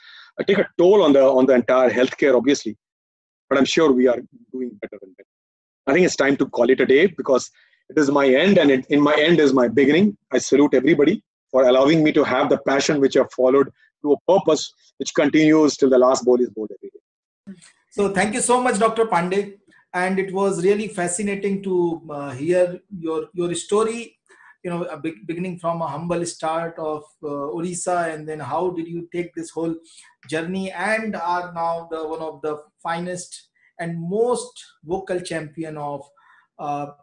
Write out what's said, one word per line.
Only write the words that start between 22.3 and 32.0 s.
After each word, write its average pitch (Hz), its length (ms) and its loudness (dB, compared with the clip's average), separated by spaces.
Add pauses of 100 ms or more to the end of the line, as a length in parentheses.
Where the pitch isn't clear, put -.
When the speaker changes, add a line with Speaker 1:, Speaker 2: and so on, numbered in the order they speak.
Speaker 2:
hear 175 500 -2 (180)
your, 160 360 -6
your 175 200 -4
story 220 640 -4 (440)
you 175 80 -10
know, 175 140 -6
a 160 120 -10
big, 160 300 -12
beginning 175 320 -8
from 170 240 -6
a 160 40 -4
humble 170 380 -6
start 165 540 -6
of, 151 240 -8 (220)
uh, 151 40 -8 (280)
Odisha, 175 580 -4
and 151 140 -12
then 156 120 -10
how 156 300 -4
did 165 160 -8
you 170 260 -12
take 170 220 -8
this 160 160 -12
whole 165 240 -6 (540)
journey 180 420 -6
and 208 460 -6
are 175 360 -6
now 170 380 -6
the, 160 160 -8